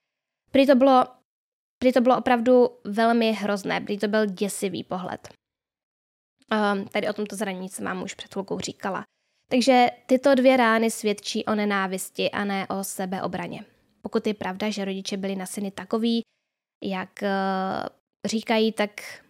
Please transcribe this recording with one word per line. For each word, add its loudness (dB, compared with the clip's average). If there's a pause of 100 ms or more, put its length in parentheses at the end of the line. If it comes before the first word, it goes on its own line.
(500)
Prý 4
to 6
bylo, 6 (720)
prý 4
to 4
bylo 4
opravdu 4 (140)
velmi 2
hrozné, -2
prý -6
to -2
byl 2
děsivý -4
pohled. -10 (1200)
Ehm, 0
tady -4
o -4
tomto -8
zranění -6
jsem -12
vám -6
už -10
před -18
chvilkou -6
říkala. -8 (440)
Takže 4 (160)
tyto 4
dvě 6
rány 2
svědčí -4
o -2
nenávisti -2
a -4
ne -4
o -6
sebeobraně. -8 (380)
Pokud -4
je -2
pravda, -6
že -6
rodiče -6
byli -4
na -8
syny -8
takoví, -2 (640)
jak, -8
eh, -2 (380)
říkají, 0
tak -2 (400)